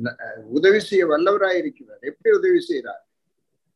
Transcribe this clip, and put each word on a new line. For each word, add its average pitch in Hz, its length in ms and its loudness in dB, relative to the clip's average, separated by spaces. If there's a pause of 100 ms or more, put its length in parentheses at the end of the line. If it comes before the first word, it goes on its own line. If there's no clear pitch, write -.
ந-, 113 320 -10
உதவி 147 460 2
செய்ய 190 260 0
வல்லவராயிருக்கிறார். 175 920 -2
எப்படி 151 360 0
உதவி 180 240 2
செய்கிறார்? 120 440 -8 (720)